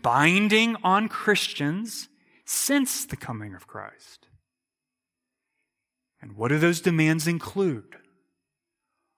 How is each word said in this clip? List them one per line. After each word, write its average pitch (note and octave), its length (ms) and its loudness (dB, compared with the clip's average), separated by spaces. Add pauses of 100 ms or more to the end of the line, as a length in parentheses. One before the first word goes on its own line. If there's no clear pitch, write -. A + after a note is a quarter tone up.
binding G3+ 800 4
on G3 260 2
Christians G3 1000 -2 (360)
since - 600 -2
the - 120 -10
coming G#2+ 380 -12
of - 120 -20
Christ. - 600 -18 (1900)
And G#2+ 160 -18
what A2 120 -2
do D3+ 100 2
those E3+ 220 2
demands D#3+ 460 2
include? E3+ 680 -2 (1200)